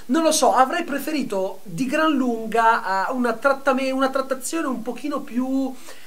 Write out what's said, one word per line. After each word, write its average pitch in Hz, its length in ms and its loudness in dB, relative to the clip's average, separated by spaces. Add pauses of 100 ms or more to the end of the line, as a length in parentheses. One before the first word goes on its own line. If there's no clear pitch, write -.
non 311 160 2
lo 320 80 6
so, - 200 6
avrei 262 320 0
preferito 220 800 -4
di 190 220 -6
gran 311 260 2
lunga, 226 960 2
eh, - 60 -2
una 247 180 2
trattame-, 269 600 2
una 262 180 2
trattazione 269 580 -2
un 233 140 -4
pochino 285 400 -6
più, 262 520 -2 (340)